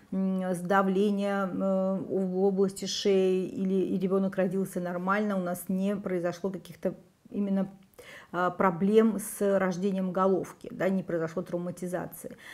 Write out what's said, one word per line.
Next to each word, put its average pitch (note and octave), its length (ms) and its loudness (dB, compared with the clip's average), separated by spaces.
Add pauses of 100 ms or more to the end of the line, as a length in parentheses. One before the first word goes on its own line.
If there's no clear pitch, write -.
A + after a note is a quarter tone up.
(120)
м, F#3+ 440 -2
сдавление, G3 920 2
э, F#3+ 520 0 (100)
в F#3 300 -2
области G3 460 2
шеи, F#3+ 600 2
или, F#3+ 300 -2
и F#3+ 240 0
ребенок F#3+ 380 0
родился F#3 420 0
нормально, F#3+ 560 -2
у F#3 80 -2
нас F3 240 -6
не G3 300 0
произошло F3+ 520 -4
каких-то F3+ 460 -6 (340)
именно, G3 400 -2 (640)
а, F3+ 180 2
проблем G3 720 4
с G3 400 2
рождением F#3 540 0
головки, F#3 580 0
да, D#3+ 160 -2
не F#3+ 160 0
произошло E3 400 -4
травматизации. F3 920 -8 (160)